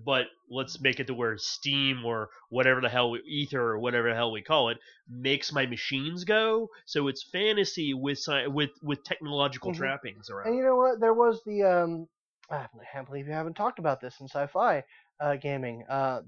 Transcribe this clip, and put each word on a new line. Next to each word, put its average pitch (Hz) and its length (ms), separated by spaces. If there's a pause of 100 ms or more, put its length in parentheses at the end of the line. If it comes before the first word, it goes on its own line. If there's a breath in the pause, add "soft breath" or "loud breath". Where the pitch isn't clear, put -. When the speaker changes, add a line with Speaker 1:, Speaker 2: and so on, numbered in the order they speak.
Speaker 1:
but 127 220 (240)
let's 131 300
make 131 180
it 135 80
to 131 80
where 113 240
steam 139 680
or 113 260 (180 soft breath)
whatever 127 320
the 123 80
hell, 120 240
we, 117 80
ether 143 400
or 113 180
whatever 120 300
the 113 80
hell 117 160
we 104 100
call 143 280
it, - 80 (300 soft breath)
makes 131 440
my 139 140
machines 143 580
go. 220 440 (180 soft breath)
So 143 200
it's 135 240
fantasy 185 640
with 139 240
sci-, 139 300
with, 143 220 (120)
with 147 220
technological 143 640
Speaker 2:
Mm-hmm. 165 100
Speaker 1:
trappings 135 500
around. - 180
Speaker 2:
And 233 80
you 262 80
know 262 120
what? 254 240
There 226 140
was 233 320
the, 208 160
um, 170 440 (440)
I 139 160 (260)
can't 135 140
believe 139 220
you 147 60
haven't 160 200
talked 226 240
about 147 220
this 127 200
in 135 60
sci-fi, 147 560 (380 soft breath)
uh, 147 160
gaming. 131 520
Uh, 135 400